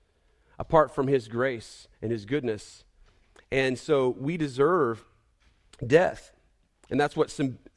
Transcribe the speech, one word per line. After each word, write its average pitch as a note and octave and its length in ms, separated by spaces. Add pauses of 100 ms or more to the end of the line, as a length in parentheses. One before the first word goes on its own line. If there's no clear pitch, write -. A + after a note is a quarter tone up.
(580)
apart D3+ 380
from C3+ 120
his C3 200
grace A#2 600 (140)
and A2 100
his A2 140
goodness. A#2+ 600 (680)
And C3 260
so C3 400
we D#3 200
deserve C#3 680 (800)
death. D#3+ 460 (580)
And C3 100
that's D3 160
what D#3 160
sin, C3 260 (200)